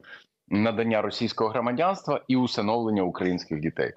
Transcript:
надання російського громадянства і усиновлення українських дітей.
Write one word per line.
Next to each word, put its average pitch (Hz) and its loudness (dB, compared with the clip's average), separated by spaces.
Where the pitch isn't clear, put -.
надання 110 2
російського 110 -2
громадянства 131 -2
і 131 4
усиновлення 110 0
українських 87 -2
дітей. 73 -2